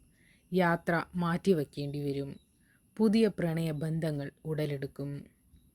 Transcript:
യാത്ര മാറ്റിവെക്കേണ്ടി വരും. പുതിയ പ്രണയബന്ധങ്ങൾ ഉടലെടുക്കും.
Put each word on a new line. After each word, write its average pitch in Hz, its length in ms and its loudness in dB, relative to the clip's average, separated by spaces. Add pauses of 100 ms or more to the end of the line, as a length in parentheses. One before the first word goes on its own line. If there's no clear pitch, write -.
(520)
യാത്ര 170 420 2 (220)
മാറ്റിവെക്കേണ്ടി 165 840 0
വരും. 139 320 -4 (680)
പുതിയ 220 300 4
പ്രണയബന്ധങ്ങൾ 160 1000 -2 (180)
ഉടലെടുക്കും. 143 640 -4 (640)